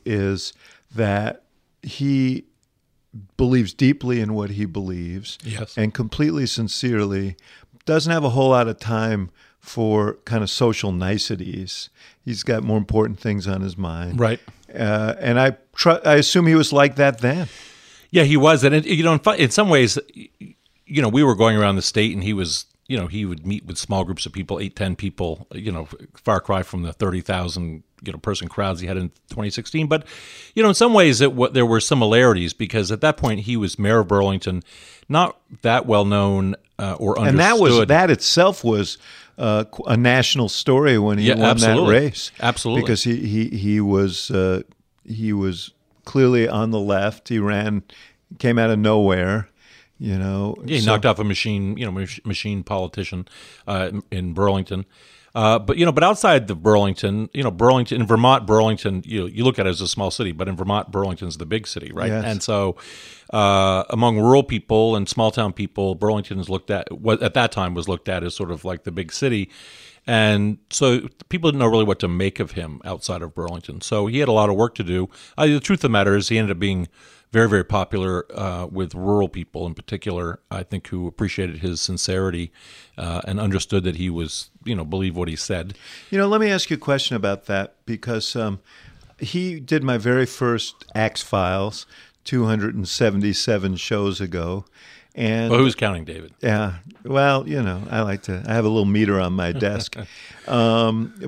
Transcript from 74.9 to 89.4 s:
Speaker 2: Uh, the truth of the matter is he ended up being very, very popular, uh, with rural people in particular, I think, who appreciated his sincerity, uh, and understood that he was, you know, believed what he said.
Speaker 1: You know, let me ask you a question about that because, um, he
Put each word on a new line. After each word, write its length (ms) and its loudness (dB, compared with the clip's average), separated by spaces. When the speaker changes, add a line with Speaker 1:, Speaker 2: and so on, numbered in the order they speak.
Speaker 2:
Uh, 100 4
the 120 2
truth 200 0
of 40 -10
the 60 2
matter 260 4
is 140 0
he 80 0
ended 200 -2
up 20 -12
being 300 -2
very, 180 4
very 160 2
popular, 640 -2
uh, 300 -6
with 260 -8
rural 340 0
people 380 -10
in 80 -8
particular, 640 -8
I 100 -8
think, 280 -10
who 180 -6
appreciated 520 -6
his 220 -6
sincerity, 720 -4
uh, 300 -8
and 140 -6
understood 460 -2
that 100 -4
he 160 -6
was, 400 -8
you 100 -6
know, 100 -6
believed 300 -4
what 120 -4
he 80 -8
said. 400 -8
Speaker 1:
You 80 -2
know, 80 2
let 120 2
me 120 2
ask 180 -2
you 60 -2
a 40 -6
question 360 -2
about 300 -4
that 280 -4
because, 480 -6
um, 240 -4
he 420 -6